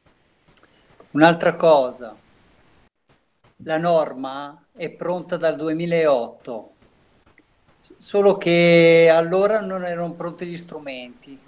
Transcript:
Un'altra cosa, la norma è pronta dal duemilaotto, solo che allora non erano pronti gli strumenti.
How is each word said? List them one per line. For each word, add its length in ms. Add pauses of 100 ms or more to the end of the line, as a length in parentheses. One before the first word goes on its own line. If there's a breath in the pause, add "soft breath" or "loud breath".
(1120)
Un'altra 440
cosa, 580 (1500)
la 140
norma 840 (140)
è 140
pronta 480
dal 180
duemilaotto, 1160 (1300)
solo 380
che 760
allora 520
non 240
erano 260
pronti 340
gli 120
strumenti. 920